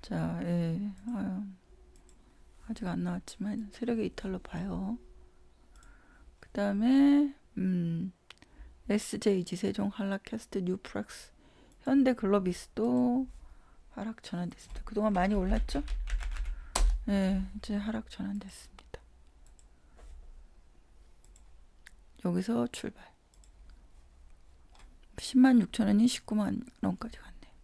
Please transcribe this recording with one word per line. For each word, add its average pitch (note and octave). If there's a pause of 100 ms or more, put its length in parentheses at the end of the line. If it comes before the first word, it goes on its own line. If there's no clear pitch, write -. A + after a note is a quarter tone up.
자, E3
예, F3 (240)
아유, G3 (1300)
아직 A3
안 F3
나왔지만 G3+
세력의 A#3
이탈로 F#3+
봐요. F#3+ (1400)
그다음에, C4+ (240)
음, F3 (760)
에스제이지, G3+
세종, G3+
한라캐스트, G3
뉴프락스, - (520)
현대글로비스도 B3 (600)
하락 A3
전환됐습니다. -
그동안 G#3
많이 F#3+
올랐죠? G#3 (1300)
예, F#3+ (140)
이제 G#3
하락 A3
전환됐습니다. - (3250)
여기서 F#3+
출발. - (2000)
십만 B3+
육천 G3+
원이 G#3
십구만 G#3 (200)
원까지 F#3+
갔네요. - (120)